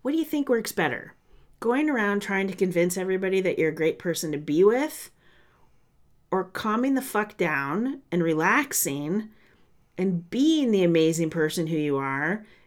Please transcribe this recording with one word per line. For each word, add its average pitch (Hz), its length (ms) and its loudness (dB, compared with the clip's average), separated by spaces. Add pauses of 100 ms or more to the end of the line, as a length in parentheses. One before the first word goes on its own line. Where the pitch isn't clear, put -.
What 277 120 -2
do 320 40 0
you 320 80 0
think 294 240 -2
works 226 240 0
better? 143 420 -4 (460)
Going 277 300 2
around 202 300 0
trying 196 280 -2
to 185 80 -6
convince 180 400 0
everybody 190 460 -2
that 185 160 0
you're 160 100 2
a 147 60 -2
great 156 240 0
person 160 340 -4
to 151 60 -4
be 151 260 2
with, 262 460 0 (1200)
or 185 140 0
calming 233 500 -2
the 262 60 0
fuck 208 380 -4
down 170 640 -2 (100)
and 170 100 2
relaxing 180 1080 0 (680)
and 180 320 -2
being 285 440 2
the 190 120 4
amazing 165 460 4
person 160 380 -2
who 165 100 -2
you 147 180 0
are 139 480 -2 (220)